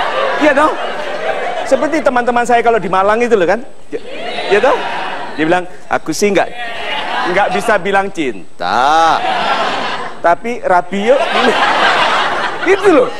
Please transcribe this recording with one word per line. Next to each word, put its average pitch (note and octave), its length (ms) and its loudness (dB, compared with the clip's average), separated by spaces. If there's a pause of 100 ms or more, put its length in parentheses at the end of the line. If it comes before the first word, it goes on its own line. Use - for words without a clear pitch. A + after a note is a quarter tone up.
(400)
Iya D4 160 4
dong? D4 160 4 (960)
Seperti D4 400 0
teman-teman A#3+ 400 2
saya A#3 160 4
kalau A3+ 160 4
di F#3 100 -4
Malang G3 320 2
itu A#3+ 140 2
loh F3 160 4
kan. A3 100 0 (880)
Iya - 160 4
dong? E4+ 160 4 (560)
Dia D3+ 100 -2
bilang, F3 220 0 (240)
"Aku D3+ 240 -2
sih G#3 160 2
nggak, E3 180 2 (840)
nggak G3 140 2 (100)
bisa G#3+ 240 2
bilang G3 320 0
cinta. B2+ 1040 2 (1000)
Tapi A3+ 440 0
rabi F#3+ 480 2
yuk." - 80 4 (1400)
Gitu G4 280 2
loh. C#4+ 160 4 (120)